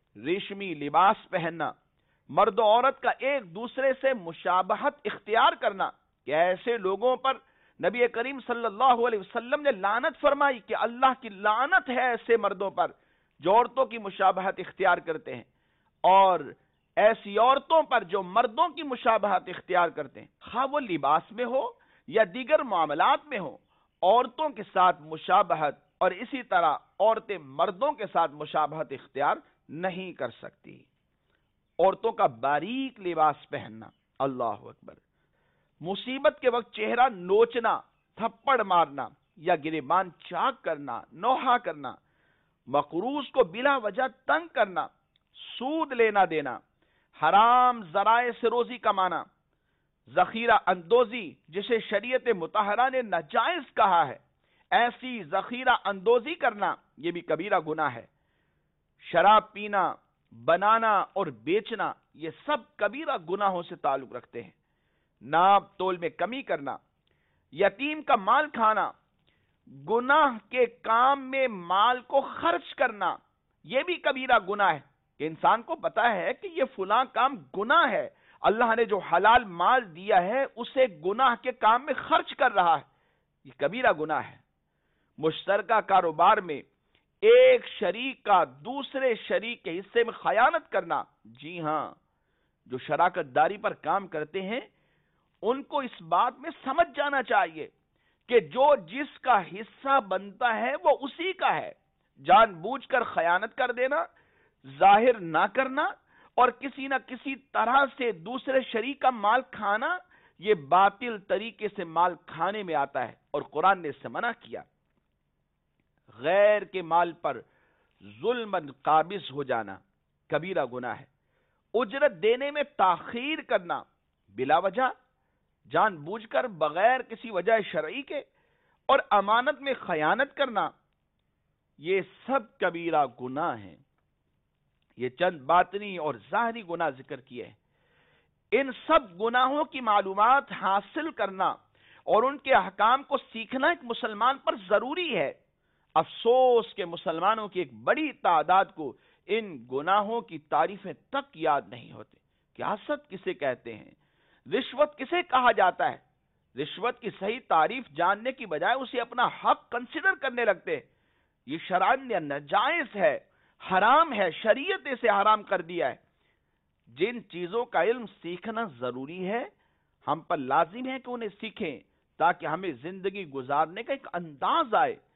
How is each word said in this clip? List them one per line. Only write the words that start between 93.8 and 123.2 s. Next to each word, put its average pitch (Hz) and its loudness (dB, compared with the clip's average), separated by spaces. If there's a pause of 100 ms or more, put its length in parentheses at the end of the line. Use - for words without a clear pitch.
करते 160 -10
हैं 233 -10 (640)
उनको 269 -4
इस - -12
बात 185 0
में 311 -12
समझ 302 0
जाना 285 -2
चाहिए 175 -2 (640)
कि 233 4
जो 247 4
जिसका 233 -2
हिस्सा 214 -2
बनता 196 -2
है 233 -2
वो 330 2
उसी 285 -2
का 302 0
है। 120 -4 (460)
जानबूझकर 214 4
खयानत 180 0
कर 247 -2
देना, 262 -2 (640)
जाहिर 202 6
ना 165 0
करना 269 -2 (420)
और 247 6
किसी 269 -10
न 269 0
किसी 254 -10
तरह 240 0
से 240 -4
दूसरे 247 -4
शरीक 233 -6
का 254 4
माल 226 2
खाना, 240 -4 (400)
ये 214 0
बातिल 196 2
तरीके 208 -6
से 202 -10
माल 165 0 (120)
खाने 190 -4
में 170 -6
आता 139 -2
है 117 -8 (180)
और 143 -4
कुरान 180 0
ने 160 -8
इससे 131 -12
मना 190 -6
किया। 117 -18 (1600)
गैर 202 4
के 180 -8
माल 170 2
पर 139 -6 (600)
जुल्मन 180 -4 (160)
काबिज 160 2
हो 143 -6
जाना 110 -4 (500)
कबीरा 160 -2
गुनाह 123 -8
है। - -16 (640)
उजरत 254 0
देने 226 0
में 294 -4
ताखीर 240 -2